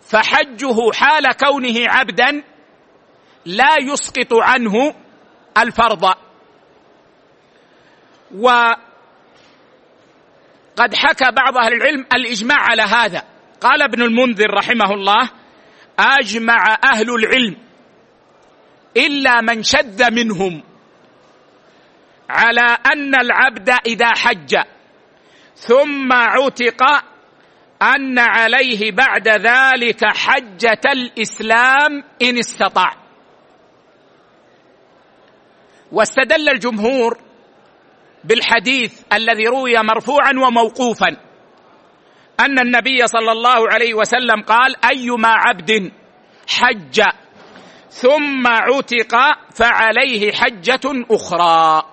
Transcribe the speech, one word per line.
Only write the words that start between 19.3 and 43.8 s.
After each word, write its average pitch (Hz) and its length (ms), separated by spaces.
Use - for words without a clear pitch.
من 226 220
شذ 240 480
منهم 196 520
على 233 480
أن 285 220
العبد 240 540
إذا 233 480
حج 196 400
ثم 269 580
عتق 247 680
أن 262 380
عليه 226 720
بعد 202 360
ذلك 240 760
حجة 214 800
الإسلام 262 1160
إن 247 160
استطاع". 190 560
واستدل 262 580
الجمهور 233 680
بالحديث 233 800
الذي 220 340
روي 240 360
مرفوعا 240 540
وموقوفا 233 800
أن 262 200
النبي 247 480
صلى 226 240
الله 233 420
عليه 233 200